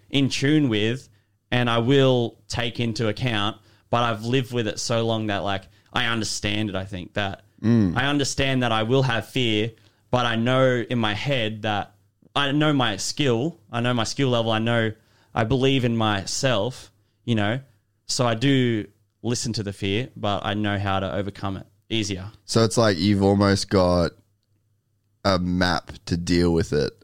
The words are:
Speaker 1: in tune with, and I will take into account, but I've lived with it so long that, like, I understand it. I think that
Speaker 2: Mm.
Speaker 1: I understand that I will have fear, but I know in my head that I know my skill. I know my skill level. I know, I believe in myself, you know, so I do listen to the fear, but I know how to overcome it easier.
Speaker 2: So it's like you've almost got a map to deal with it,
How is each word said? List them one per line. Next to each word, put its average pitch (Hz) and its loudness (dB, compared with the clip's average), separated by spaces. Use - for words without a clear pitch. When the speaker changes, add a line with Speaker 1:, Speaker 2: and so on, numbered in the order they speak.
Speaker 1:
in 135 2
tune 147 2
with, 110 0
and 123 0
I 117 2
will 127 2
take 120 -6
into 117 -2
account, 107 -2
but 120 0
I've 113 -2
lived 123 0
with 120 -2
it - -6
so 113 0
long 110 -2
that, 101 -2
like, 95 -4
I 123 0
understand 107 -4
it. 92 -8
I 95 -6
think 95 -12
that 98 -6
Speaker 2:
Mm. 110 4
Speaker 1:
I 135 0
understand 139 0
that 120 0
I 110 0
will 127 2
have 117 -2
fear, 113 0
but 123 2
I 117 0
know 123 2
in 123 -2
my 104 0
head 110 -4
that 104 -4
I 139 -2
know 151 2
my 120 0
skill. 135 -2
I 117 -4
know 123 0
my 120 -2
skill 135 -2
level. 113 0
I 110 0
know, 113 0
I 117 0
believe 131 2
in 117 0
myself, 110 -2
you 120 0
know, 107 0
so - -2
I 117 0
do 120 2
listen 113 -4
to 110 -6
the 98 -6
fear, 104 -4
but 104 -4
I 104 -2
know 101 -2
how 98 -2
to 95 -4
overcome 98 -8
it - -14
easier. 101 -6
Speaker 2:
So 117 2
it's 113 0
like 107 4
you've 98 2
almost 98 4
got 90 4
a 95 2
map 90 -2
to - -2
deal 87 2
with 82 0
it, 71 0